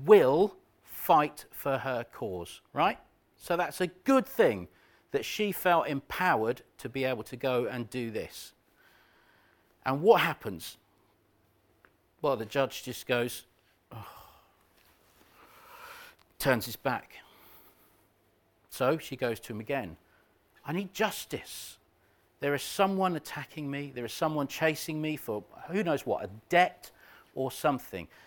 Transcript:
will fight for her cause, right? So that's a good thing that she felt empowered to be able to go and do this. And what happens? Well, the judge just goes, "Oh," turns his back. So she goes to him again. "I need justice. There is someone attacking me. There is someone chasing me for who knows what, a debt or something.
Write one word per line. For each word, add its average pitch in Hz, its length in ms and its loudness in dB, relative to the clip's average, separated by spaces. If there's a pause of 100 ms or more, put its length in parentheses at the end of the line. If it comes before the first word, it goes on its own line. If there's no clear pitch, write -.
will 175 500 8 (280)
fight - 680 2
for 135 260 -2
her 123 340 -4
cause, 90 500 -8 (120)
right? 175 260 2 (400)
So - 160 -2
that's 170 260 -2
a 180 60 0
good 262 380 2
thing 107 420 2 (440)
that 131 120 -2
she 208 280 -2
felt 170 360 2
empowered 139 760 0 (160)
to 123 100 -10
be 135 140 -4
able 127 200 -2
to - 120 -14
go 123 300 0
and 113 240 -6
do 120 200 -6
this. 104 440 -10 (1300)
And 139 160 -2
what 190 200 8
happens? 107 560 -6 (1400)
Well, 143 140 2
the 110 100 -6
judge 135 380 -2
just - 220 -10
goes, 120 400 -2 (460)
"Oh," 113 140 -14 (2250)
turns 123 260 2
his 117 100 -8
back. - 440 -6 (1500)
So 139 280 0
she 147 180 -10
goes 120 260 -4
to - 120 -12
him 107 80 -8
again. 113 360 -6 (680)
"I 151 80 -6
need 190 200 -6
justice. - 840 -6 (600)
There 143 140 0
is 139 100 -2
someone 190 520 0
attacking 147 560 -10
me. 143 200 -8
There 123 120 -8
is - 100 -6
someone 151 340 0
chasing 156 520 -2
me 156 160 -4
for 104 280 -6 (260)
who 190 140 0
knows 160 220 0
what, 101 200 -2
a 98 40 -8 (200)
debt - 420 4 (440)
or 131 160 -4
something. 123 580 -4 (180)